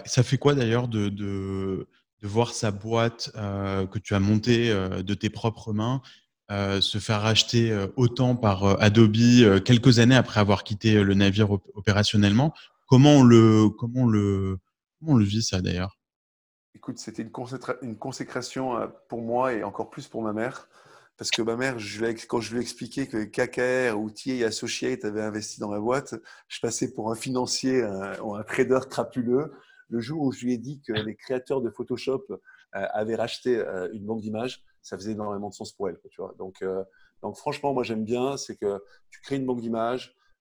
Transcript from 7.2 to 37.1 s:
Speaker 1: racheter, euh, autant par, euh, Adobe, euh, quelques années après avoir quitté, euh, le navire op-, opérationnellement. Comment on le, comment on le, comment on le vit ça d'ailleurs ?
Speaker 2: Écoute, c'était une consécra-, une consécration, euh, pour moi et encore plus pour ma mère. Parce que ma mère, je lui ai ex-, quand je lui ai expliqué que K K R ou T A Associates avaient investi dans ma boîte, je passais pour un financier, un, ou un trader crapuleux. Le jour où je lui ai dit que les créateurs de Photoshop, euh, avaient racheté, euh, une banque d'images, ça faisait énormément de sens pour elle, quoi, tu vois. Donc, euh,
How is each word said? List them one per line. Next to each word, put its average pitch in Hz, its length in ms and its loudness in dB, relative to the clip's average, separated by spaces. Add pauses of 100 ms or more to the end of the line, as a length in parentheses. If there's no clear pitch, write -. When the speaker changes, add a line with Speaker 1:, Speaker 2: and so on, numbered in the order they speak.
Speaker 1:
racheter, 113 500 2
euh, 98 140 -2 (100)
autant 123 400 2
par, 98 280 2
euh, 98 140 6
Adobe, 107 380 6
euh, 117 440 8
quelques 120 380 6
années 120 180 8
après 113 240 2
avoir 101 220 2
quitté, 107 340 0
euh, 101 60 6
le 98 120 2
navire 98 360 4
op-, 101 240 -2
opérationnellement. 104 800 2 (340)
Comment 135 260 10
on 135 120 10
le, 110 460 10
comment 123 320 -4
on 123 40 4
le, 98 520 0 (400)
comment 156 140 -2
on 131 40 6
le 107 80 6
vit 104 180 -2
ça 95 180 -2
d'ailleurs ? 92 380 -4 (760)
Speaker 2:
Écoute, - 240 -14
c'était 117 240 -12
une 113 80 -12
consécra-, 127 520 -10
une 113 140 -10
consécration, 127 800 -8
euh, 107 100 -4 (220)
pour 117 140 -10
moi 120 320 -2
et 104 80 -4
encore 101 280 -8
plus - 160 -18
pour 117 160 -10
ma 107 100 -6
mère. 113 360 -8 (480)
Parce - 140 -8
que - 120 -4
ma 113 140 -2
mère, 127 220 -4
je 104 220 -10
lui 113 60 -2
ai 117 40 0
ex-, 110 160 -10
quand 120 140 -4
je 104 120 -10
lui 120 60 -6
ai 120 40 -6
expliqué 131 440 -10
que 110 180 -6
K 123 260 -4
K 127 420 0
R 104 60 -4
ou 107 120 -6
T 127 340 -6
A 110 40 0
Associates 127 560 -6
avaient 107 180 -4
investi 107 380 -8
dans 107 100 -8
ma 104 100 -6
boîte, 127 340 -4 (340)
je - 120 -14
passais 123 320 -4
pour 110 180 -6
un 113 40 -2
financier, 127 680 -2
un, 98 380 -6
ou 110 140 -8
un 107 80 -10
trader 127 380 0 (100)
crapuleux. 131 640 -4 (360)
Le 117 120 -6
jour 147 220 -6
où 131 100 -2
je - 120 -12
lui 123 100 -2
ai 120 40 -6
dit 139 220 -12
que - 120 -10
les 107 220 -6
créateurs 131 460 -6
de 113 100 -4
Photoshop, 127 600 -6
euh, 101 60 -8 (560)
avaient 110 220 -4
racheté, 113 420 -4
euh, 92 360 -6
une 104 120 -14
banque 110 160 -8
d'images, 110 440 -8 (180)
ça - 140 -14
faisait 101 160 -10
énormément 104 360 -8
de 98 60 -16
sens - 180 -16
pour 98 160 -8
elle, 85 100 -10
quoi, - 120 -20
tu - 100 -20
vois. 92 180 -14
Donc, 95 240 -16
euh, 95 200 -6 (400)